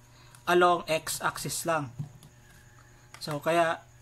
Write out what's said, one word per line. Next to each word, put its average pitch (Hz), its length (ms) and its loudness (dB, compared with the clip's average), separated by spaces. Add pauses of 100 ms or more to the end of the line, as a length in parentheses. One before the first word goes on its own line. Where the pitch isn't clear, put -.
(460)
along 175 440 4
X - 320 -4
axis - 440 -6
lang. 147 280 -2 (1300)
So, 151 160 -6
kaya 165 420 0 (220)